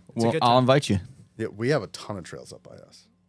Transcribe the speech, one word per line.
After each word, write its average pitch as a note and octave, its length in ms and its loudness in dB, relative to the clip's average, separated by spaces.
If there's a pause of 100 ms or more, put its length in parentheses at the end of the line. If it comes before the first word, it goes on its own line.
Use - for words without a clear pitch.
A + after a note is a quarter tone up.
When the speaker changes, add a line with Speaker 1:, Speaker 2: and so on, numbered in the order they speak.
(140)
Speaker 1:
It's A2+ 100 0
a - 20 2
Speaker 2:
Well, A#2 60 2
Speaker 1:
good D#3 100 -2
Speaker 2:
I'll A#2+ 80 6
Speaker 1:
time. B2 80 6
Speaker 2:
invite C3 320 4
you. G2+ 80 2 (380)
Speaker 3:
Yeah, A2 120 -8
we A2+ 220 -4
have C#3 120 0
a F2+ 60 -12
ton - 300 -12
of E2 60 -14
trails C2+ 280 -18
up - 100 -20
by - 140 -20
us - 300 -20 (220)